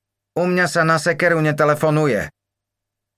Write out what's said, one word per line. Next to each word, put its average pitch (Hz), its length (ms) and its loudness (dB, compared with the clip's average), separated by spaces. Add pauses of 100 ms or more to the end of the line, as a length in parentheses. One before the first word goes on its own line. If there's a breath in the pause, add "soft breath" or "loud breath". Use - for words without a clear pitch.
(340)
"U 175 160 -2
mňa 180 160 0
sa 170 160 -2
na 160 160 2
sekeru 170 400 0
netelefonuje." 151 960 0 (840)